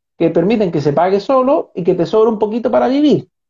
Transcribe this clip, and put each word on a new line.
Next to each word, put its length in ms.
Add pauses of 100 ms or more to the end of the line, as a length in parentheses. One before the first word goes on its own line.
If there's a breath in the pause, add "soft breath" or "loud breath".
(160)
que 140
permiten 420
que 80
se 120
pague 280
solo 540
y 100
que 100
te 120
sobra 240
un 80
poquito 320
para 180
vivir. 400 (220)